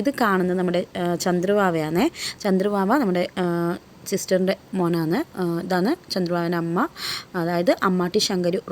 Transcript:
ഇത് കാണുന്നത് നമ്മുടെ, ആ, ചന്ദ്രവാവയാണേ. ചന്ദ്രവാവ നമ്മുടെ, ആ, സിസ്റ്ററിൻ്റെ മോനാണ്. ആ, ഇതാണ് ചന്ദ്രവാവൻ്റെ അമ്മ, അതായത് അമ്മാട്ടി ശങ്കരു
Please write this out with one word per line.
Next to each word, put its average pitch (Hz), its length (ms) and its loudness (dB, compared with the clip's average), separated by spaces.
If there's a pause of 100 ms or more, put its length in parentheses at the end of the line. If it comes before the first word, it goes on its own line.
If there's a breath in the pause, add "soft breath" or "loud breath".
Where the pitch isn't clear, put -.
ഇത് 240 80 0 (120)
കാണുന്നത് 185 380 2
നമ്മുടെ, 180 220 0 (200)
ആ, - 20 -2 (220)
ചന്ദ്രവാവയാണേ. 180 800 2 (380 loud breath)
ചന്ദ്രവാവ 196 460 2 (120)
നമ്മുടെ, 180 220 0 (200)
ആ, - 20 0 (680)
സിസ്റ്ററിൻ്റെ 190 440 0 (220)
മോനാണ്. 170 420 2 (220)
ആ, - 20 -2 (220)
ഇതാണ് 185 260 0 (220)
ചന്ദ്രവാവൻ്റെ 170 500 -2
അമ്മ, 175 240 0 (540 loud breath)
അതായത് 175 300 2 (180)
അമ്മാട്ടി 180 380 0
ശങ്കരു 180 340 0 (100)